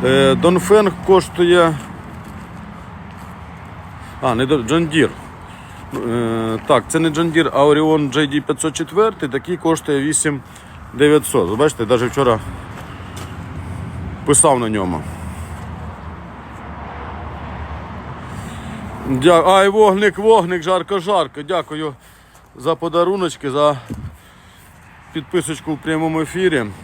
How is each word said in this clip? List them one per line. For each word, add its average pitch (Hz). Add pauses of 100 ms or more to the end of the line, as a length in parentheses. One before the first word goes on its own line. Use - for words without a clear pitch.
Е, 135
Донфен 180 (140)
коштує. 175 (2500)
А, 127
не 127
Дон-, 131
John 160
Deere. 156 (1000)
Е, 113
так, 127
це 160
не 165
John 160
Deere, 151
а 139
Orion 151
J 147
D 147
п'ятсот 156
четвертий, 208
такий 170
коштує 151
вісім 147 (520)
дев'ятсот. 139
Ви 104
бачите, 139
навіть 120
вчора 123 (1900)
писав 143
на 117
ньому. 92 (4000)
Дя-, 156
ай, 196
вогник, 202
вогник, 185
жарко, 185
жарко. 165
Дякую 151 (640)
за 147
подаруночки, 170
за 147 (1400)
підписочку 156
в 147
прямому 160
ефірі. 160 (180)